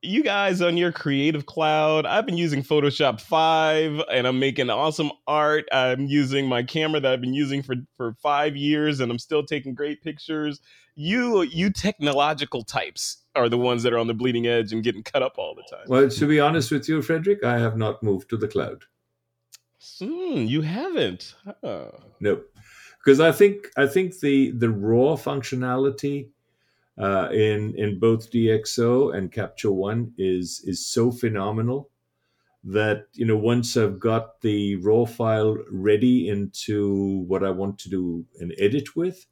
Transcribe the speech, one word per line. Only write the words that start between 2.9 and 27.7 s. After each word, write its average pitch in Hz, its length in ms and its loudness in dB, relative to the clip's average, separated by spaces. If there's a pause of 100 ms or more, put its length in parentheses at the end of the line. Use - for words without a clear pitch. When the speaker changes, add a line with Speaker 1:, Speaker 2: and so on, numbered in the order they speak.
Speaker 1:
five 160 800 2 (120)
and 123 140 2
I'm 127 120 0
making 131 320 0
awesome 147 400 0 (160)
art. 151 460 2
I'm 127 340 0
using 139 420 0
my 120 140 0
camera 156 380 -2
that 131 120 2
I've 131 80 -2
been 127 140 -4
using 139 280 -2
for, 131 120 -6 (220)
for 117 260 -6
five 147 340 0
years 147 440 0
and 120 100 0
I'm 120 100 -4
still 151 240 -2
taking 139 300 -6
great 147 280 -6
pictures." 151 580 -6 (380)
You, 214 440 0
you 165 260 0
technological 143 960 -2
types - 540 -8 (160)
are 120 160 4
the 120 80 2
ones 123 240 2
that 120 100 2
are 117 60 2
on 117 80 0
the 117 80 -2
bleeding 120 320 0
edge 117 260 2
and 113 100 -2
getting 107 200 -2
cut 131 200 0
up 127 140 -2
all 82 180 -8
the - 160 -20
time. - 180 -18
Speaker 2:
Well, 131 200 6
to 120 180 0
be 151 140 4
honest 147 300 2
with 143 180 -2
you, 156 140 0
Frederick, 170 420 0
I 120 140 2
have 113 180 0
not 110 260 -2
moved 98 280 -2
to 113 80 -4
the 104 100 -2
cloud. - 360 -4 (1120)
Speaker 1:
Hmm, 294 480 -4
you 147 160 -2
haven't? 180 720 -4 (280)
Huh. 82 280 -10 (280)
Speaker 2:
No, 101 220 0 (640)
'cause 139 160 8
I 160 120 8
think, 202 340 4 (100)
I 139 100 2
think 180 340 -2
the, 139 320 2
the 117 180 0
raw 117 460 2
functionality, 135 1120 -4 (680)
uh, 98 320 0
in, 107 460 0